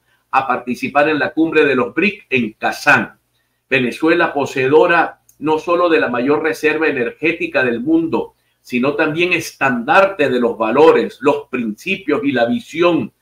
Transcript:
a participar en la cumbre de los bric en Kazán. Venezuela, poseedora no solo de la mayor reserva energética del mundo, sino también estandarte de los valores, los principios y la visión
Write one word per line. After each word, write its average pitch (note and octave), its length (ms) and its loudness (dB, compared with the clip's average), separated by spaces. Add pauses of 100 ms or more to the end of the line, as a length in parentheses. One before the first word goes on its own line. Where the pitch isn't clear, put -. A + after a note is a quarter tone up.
(320)
a C3 160 0
participar B2 640 -2
en D3+ 100 0
la B2+ 140 -2
cumbre D#3 320 2
de C3+ 100 2
los B2 180 -2
bric G3 360 -4
en A#2+ 240 -2
Kazán. A#2 640 -2 (500)
Venezuela, D#3+ 640 0
poseedora D#3 880 2 (180)
no D#3 200 -2
solo F3 280 0
de D#3+ 120 4
la C3 100 -2
mayor C#3 340 -2
reserva D#3 440 -2
energética C#3+ 760 -4
del A#2+ 160 -2
mundo, D3 540 -2 (260)
sino C3 360 -2
también D#3+ 360 -2
estandarte D3 1000 0
de B2 120 0
los A2 160 -2
valores, A#2+ 640 4
los D3 280 0
principios C#3 760 -4
y C#3 80 -2
la A#2+ 120 0
visión C#3+ 760 -2